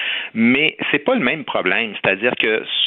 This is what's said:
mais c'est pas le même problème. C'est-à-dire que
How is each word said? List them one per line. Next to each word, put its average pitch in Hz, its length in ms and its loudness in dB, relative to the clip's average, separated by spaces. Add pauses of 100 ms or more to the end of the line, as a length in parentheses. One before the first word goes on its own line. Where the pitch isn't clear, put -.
(360)
mais 127 420 4 (140)
c'est 143 80 2
pas 247 160 2
le 247 60 0
même 135 240 -2
problème. 90 480 0 (100)
C'est-à-dire 104 360 2
que 113 220 2 (260)